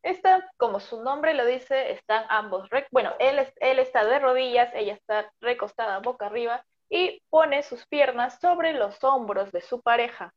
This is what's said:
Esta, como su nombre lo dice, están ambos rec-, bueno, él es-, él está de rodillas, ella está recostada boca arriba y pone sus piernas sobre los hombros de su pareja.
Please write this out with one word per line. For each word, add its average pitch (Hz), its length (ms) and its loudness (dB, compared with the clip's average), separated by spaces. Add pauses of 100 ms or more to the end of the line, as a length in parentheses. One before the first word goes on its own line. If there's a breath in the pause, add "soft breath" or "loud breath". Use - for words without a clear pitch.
Esta, 370 560 2
como 208 220 0
su 226 240 -12
nombre 294 300 0
lo 262 120 0
dice, 254 460 -2
están 220 380 -2
ambos 202 400 -4
rec-, 220 220 -2
bueno, - 280 0
él 269 200 4
es-, 269 180 -2
él 262 200 2
está 254 280 2
de 254 140 2
rodillas, 254 540 2
ella 208 200 -4
está 208 380 -6 (100)
recostada 226 580 -4
boca 226 280 -6
arriba 233 360 -4 (260)
y - 400 -2
pone 294 320 4
sus 247 260 -12
piernas 247 520 0
sobre 339 340 2
los 202 300 -4
hombros 208 480 0
de 175 100 -6
su 247 200 -8
pareja. 233 560 0